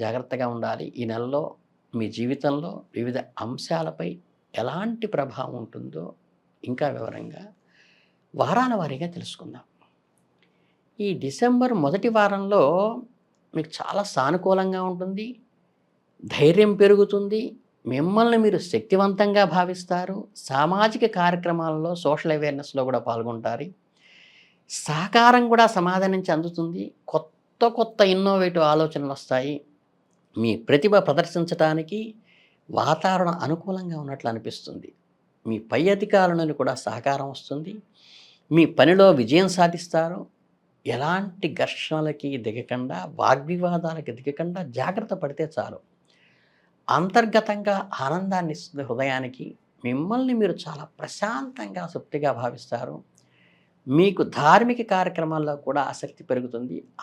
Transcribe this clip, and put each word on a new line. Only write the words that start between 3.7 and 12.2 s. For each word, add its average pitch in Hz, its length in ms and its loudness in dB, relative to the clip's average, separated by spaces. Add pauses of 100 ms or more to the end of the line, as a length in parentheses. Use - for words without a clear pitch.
ఎలాంటి 202 640 -6
ప్రభావం 131 460 -6
ఉంటుందో 127 440 -14 (580)
ఇంకా 127 320 -4
వివరంగా 113 480 -12 (920)
వారాల 233 480 0
వారీగా 143 340 -6
తెలుసుకుందాం. - 480 -16 (1400)
ఈ 208 80 -2 (160)
డిసెంబర్ 247 500 2 (100)
మొదటి 196 340 0
వారంలో 202 440 4 (920)